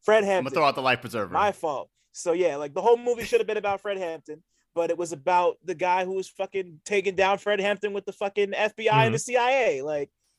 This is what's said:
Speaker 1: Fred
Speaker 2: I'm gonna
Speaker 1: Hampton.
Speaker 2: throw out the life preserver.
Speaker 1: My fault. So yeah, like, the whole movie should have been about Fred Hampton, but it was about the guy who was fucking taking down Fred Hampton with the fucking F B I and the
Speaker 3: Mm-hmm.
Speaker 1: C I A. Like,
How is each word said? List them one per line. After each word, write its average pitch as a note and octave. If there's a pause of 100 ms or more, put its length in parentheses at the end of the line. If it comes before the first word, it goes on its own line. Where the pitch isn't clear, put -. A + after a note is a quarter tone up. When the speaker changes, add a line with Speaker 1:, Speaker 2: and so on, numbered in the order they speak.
Speaker 1:
Fred G#3+
Speaker 2:
I'm A3
gonna G3+
Speaker 1:
Hampton. C#3
Speaker 2:
throw D#3+
out C3+
the C#3+
life B2+
preserver. G#2
Speaker 1:
My G3
fault. D3 (220)
So -
yeah, E3+
like, D3
the -
whole A#3+
movie A#3+
should A3+
have A3
been G#3+
about G3
Fred G3+
Hampton, E3 (320)
but E3+
it E3+
was E3+
about F3
the F3
guy F3+
who F#3
was F#3+
fucking F#3+
taking G3
down F#3+
Fred G#3
Hampton G3+
with G3+
the G3
fucking G3+
F G#3
B A3
I A3
and A3+
the A3
Speaker 3:
Mm-hmm. -
Speaker 1:
C B3
I B3
A. G#3+
Like, D3 (300)